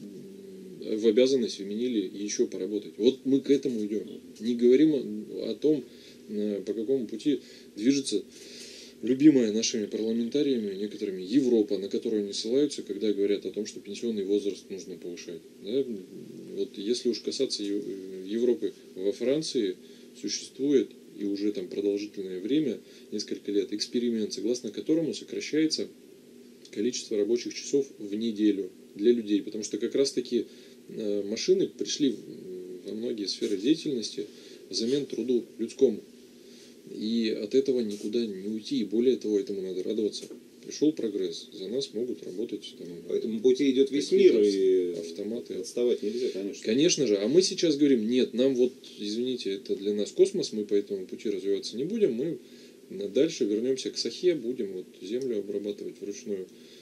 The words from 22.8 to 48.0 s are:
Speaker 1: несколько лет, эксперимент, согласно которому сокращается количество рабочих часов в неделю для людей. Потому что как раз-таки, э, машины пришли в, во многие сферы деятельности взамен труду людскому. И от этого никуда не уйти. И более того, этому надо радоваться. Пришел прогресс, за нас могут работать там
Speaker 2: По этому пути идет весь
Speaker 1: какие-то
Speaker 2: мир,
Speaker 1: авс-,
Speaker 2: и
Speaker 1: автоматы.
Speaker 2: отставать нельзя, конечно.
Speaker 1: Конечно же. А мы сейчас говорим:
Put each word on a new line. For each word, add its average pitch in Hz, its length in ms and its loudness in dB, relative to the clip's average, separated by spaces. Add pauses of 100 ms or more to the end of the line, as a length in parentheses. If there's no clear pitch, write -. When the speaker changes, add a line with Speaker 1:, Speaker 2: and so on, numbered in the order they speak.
Speaker 1:
несколько 104 400 -6
лет, 101 220 0
эксперимент, 113 600 -2
согласно 113 380 -2
которому 151 420 0
сокращается 139 720 -2 (840)
количество 113 460 -2
рабочих 110 360 2
часов - 320 0 (120)
в 101 180 -8
неделю 104 540 2 (260)
для 107 160 6
людей. 104 300 2
Потому 107 220 -8
что - 140 -6
как 107 180 -2
раз-таки, 123 500 0 (440)
э, 104 340 -2
машины 139 440 2
пришли - 420 -2
в, 110 80 -2 (720)
во 98 40 -8
многие 110 340 -4
сферы 107 300 -2
деятельности 131 680 -2 (440)
взамен 120 360 0
труду 117 400 0 (120)
людскому. 113 440 2 (960)
И 113 320 0 (140)
от 104 100 -4
этого 131 280 4
никуда 107 440 -2
не 98 220 -6
уйти. 110 320 -2
И 110 40 0
более 117 340 4
того, 107 220 2
этому 98 220 -4
надо 92 220 -4
радоваться. 107 400 -2 (420)
Пришел - 260 2
прогресс, 95 600 -4
за 92 140 -10
нас 127 260 -6
могут 120 300 -4
работать 95 540 -8
там 87 100 -14 (200)
Speaker 2:
По 95 60 -2
этому 110 260 -2
пути 131 320 4
идет 135 200 4
весь 143 180 0
Speaker 1:
какие-то 185 300 10
Speaker 2:
мир, 104 40 8
Speaker 1:
авс-, 101 120 6
Speaker 2:
и 92 440 4
Speaker 1:
автоматы. 98 560 -8
Speaker 2:
отставать 117 480 0
нельзя, 117 260 -2
конечно. 95 340 -6
Speaker 1:
Конечно 139 440 4
же. 104 100 6
А 101 100 0
мы 156 140 8
сейчас 180 360 2
говорим: 135 320 6